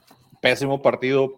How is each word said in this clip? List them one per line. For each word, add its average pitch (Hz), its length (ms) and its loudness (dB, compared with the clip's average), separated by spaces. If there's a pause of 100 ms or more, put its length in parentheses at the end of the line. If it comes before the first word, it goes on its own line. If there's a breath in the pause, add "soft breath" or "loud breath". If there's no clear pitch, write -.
(400)
pésimo 135 420 0
partido, 135 560 0